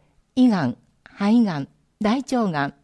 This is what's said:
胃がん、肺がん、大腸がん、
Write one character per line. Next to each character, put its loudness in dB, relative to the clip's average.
胃 4
が 0
ん、 -6
肺 0
が -2
ん、 -10
大 0
腸 -4
が -4
ん、 -12